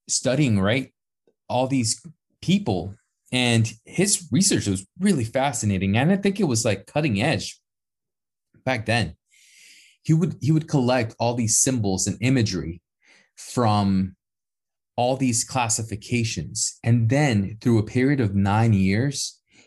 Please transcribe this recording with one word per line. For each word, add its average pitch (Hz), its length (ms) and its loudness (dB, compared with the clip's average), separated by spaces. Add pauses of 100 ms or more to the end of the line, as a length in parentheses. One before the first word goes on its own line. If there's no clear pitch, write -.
studying, 127 540 0
right, 117 320 0 (560)
all 123 180 -2
these 123 380 -2 (380)
people, 98 520 -2 (400)
and 117 380 2 (140)
his - 440 -2
research 165 360 0
was 95 200 -4 (120)
really 180 260 0
fascinating. 107 720 -2
And 147 160 4
I 202 40 4
think 196 220 -2
it 214 60 0
was, 120 220 0
like, 98 200 -2
cutting 127 360 -2
edge 127 360 -2 (1080)
back 123 180 -2
then. 110 320 -2 (840)
He 156 100 0
would, 160 300 2
he 127 100 2
would 156 160 0
collect 123 500 0
all 120 140 0
these 117 260 0
symbols 101 480 0
and 98 140 -4
imagery 95 640 -2 (520)
from 98 800 0 (800)
all 123 200 0
these 127 280 0
classifications. 113 1400 -4
And 117 240 2
then 113 540 2
through 117 160 2
a 104 60 0
period 131 360 0
of 98 140 -2
nine 104 400 2
years, 101 680 0 (260)